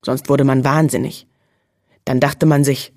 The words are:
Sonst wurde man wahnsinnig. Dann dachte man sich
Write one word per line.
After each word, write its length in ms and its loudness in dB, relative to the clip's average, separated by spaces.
Sonst 240 -6
wurde 160 2
man 180 2
wahnsinnig. 640 -2
Dann 160 -2
dachte 260 0
man 160 4
sich 340 -2